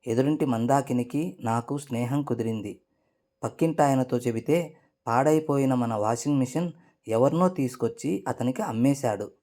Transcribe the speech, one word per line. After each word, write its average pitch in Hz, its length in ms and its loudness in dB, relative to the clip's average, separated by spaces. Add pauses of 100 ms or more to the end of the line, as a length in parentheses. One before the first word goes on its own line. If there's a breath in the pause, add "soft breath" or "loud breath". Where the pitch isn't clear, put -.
ఎదురింటి 139 380 2
మందాకినికి 135 960 0
నాకు 120 380 -2
స్నేహం 127 440 -4
కుదిరింది. 113 580 -6 (640)
పక్కింటాయనతో 135 760 2
చెబితే 127 580 -2 (300 soft breath)
పాడైపోయిన 139 680 2
మన 117 200 0
వాషింగ్ 120 440 0
మిషన్ 160 340 -2 (360 soft breath)
ఎవరినో 143 400 4
తీసుకొచ్చి 147 800 -4
అతనికి 123 340 -2
అమ్మేశాడు. 120 720 0 (100)